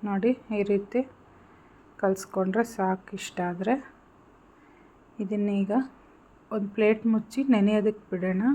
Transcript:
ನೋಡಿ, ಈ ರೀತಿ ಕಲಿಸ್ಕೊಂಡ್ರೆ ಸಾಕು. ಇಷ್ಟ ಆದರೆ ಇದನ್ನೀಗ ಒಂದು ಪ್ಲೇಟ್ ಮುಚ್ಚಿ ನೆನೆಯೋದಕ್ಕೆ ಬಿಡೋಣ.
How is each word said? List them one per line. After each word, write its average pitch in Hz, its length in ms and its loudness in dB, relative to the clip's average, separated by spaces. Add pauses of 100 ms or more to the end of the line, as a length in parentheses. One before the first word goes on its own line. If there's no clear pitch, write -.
ನೋಡಿ, 202 240 0 (260)
ಈ - 20 -2 (100)
ರೀತಿ 202 300 0 (1000)
ಕಲಿಸ್ಕೊಂಡ್ರೆ 190 640 0 (120)
ಸಾಕು. 190 340 -2 (100)
ಇಷ್ಟ - 200 -12 (120)
ಆದರೆ 185 240 -2 (1500)
ಇದನ್ನೀಗ 202 480 -2 (840)
ಒಂದು 202 200 -2
ಪ್ಲೇಟ್ 214 280 2 (100)
ಮುಚ್ಚಿ 220 300 -2 (120)
ನೆನೆಯೋದಕ್ಕೆ 208 560 2
ಬಿಡೋಣ. 185 320 -2 (120)